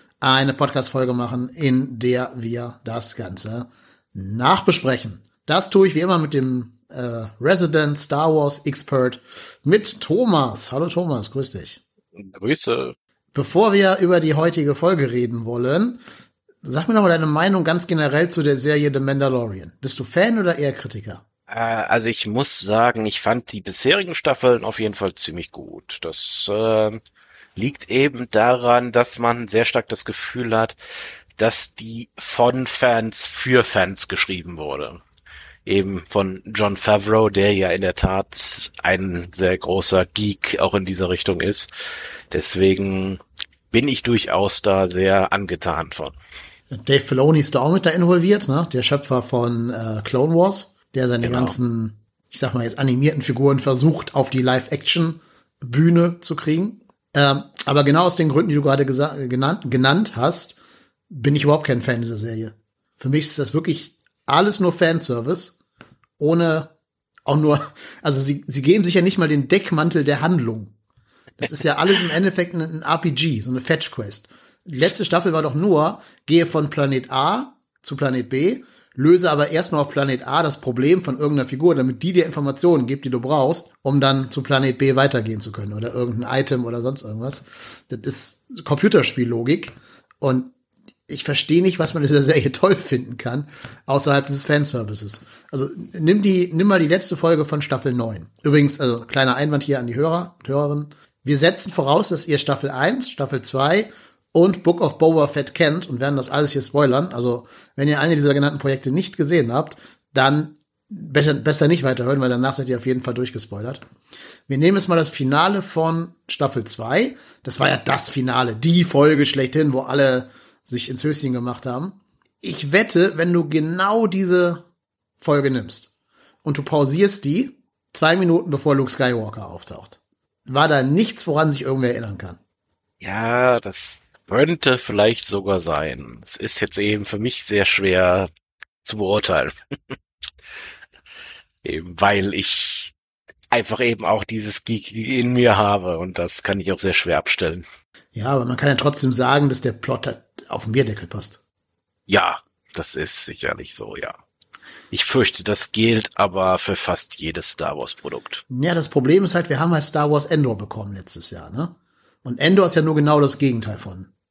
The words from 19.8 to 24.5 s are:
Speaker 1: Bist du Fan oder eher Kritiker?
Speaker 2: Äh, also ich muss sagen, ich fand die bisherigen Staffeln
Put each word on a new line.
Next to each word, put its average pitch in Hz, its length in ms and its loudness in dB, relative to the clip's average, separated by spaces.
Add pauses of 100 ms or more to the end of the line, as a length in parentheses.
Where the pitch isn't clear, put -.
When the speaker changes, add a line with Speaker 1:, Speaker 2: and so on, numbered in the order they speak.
Speaker 1:
Bist - 180 -2
du 127 60 -8
Fan 226 340 2
oder 175 200 0
eher 143 140 0
Kritiker? 104 520 -12 (240)
Speaker 2:
Äh, - 100 -10
also 113 500 0
ich 110 200 -4
muss 127 320 2
sagen, 110 440 2
ich 104 160 -4
fand 117 300 -2
die 101 120 -12
bisherigen 165 520 0
Staffeln 123 500 2